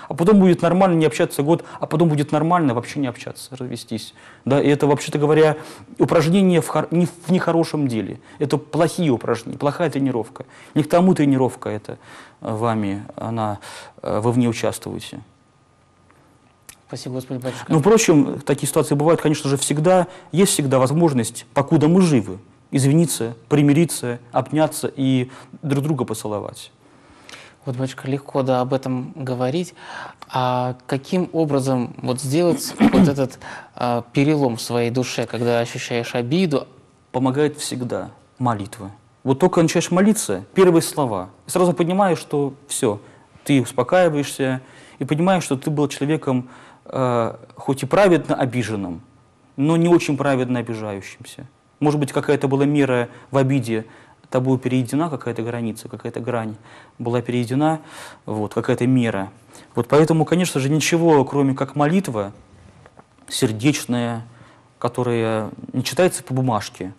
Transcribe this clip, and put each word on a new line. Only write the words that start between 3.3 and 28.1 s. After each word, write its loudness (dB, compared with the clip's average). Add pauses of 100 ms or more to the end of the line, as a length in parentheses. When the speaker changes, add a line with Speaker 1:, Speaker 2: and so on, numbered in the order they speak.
Speaker 1:
развестись. -10 (300)
Да, 2
и 2
это, 4
вообще-то 0
говоря, 4 (420)
упражнение 4
в -2
хор-, -2
не, 2
в -6
нехорошем 2
деле. -6 (180)
Это 0
плохие 0
упражнения, -2
плохая -2
тренировка. -4 (300)
Не 2
к -4
тому 6
тренировка 0
эта, -10 (440)
э, -6
вами, -2 (120)
она, -6 (440)
э, -4
вы 0
в 0
ней 2
участвуете. -6 (1700)
Speaker 2:
Спасибо, -10
Господи, -8
батюшка. -10
Speaker 1:
Ну, 4
впрочем, 4
такие -2
ситуации 0
бывают, 2
конечно 0
же, 0
всегда. 2 (240)
Есть 4
всегда 2
возможность, 2
покуда 4
мы 6
живы, 2 (340)
извиниться, 2 (120)
примириться, 2 (140)
обняться 0
и 0 (320)
друг -2
друга -2
поцеловать. -8 (920)
Speaker 2:
Вот, -6
батюшка, -6
легко, -4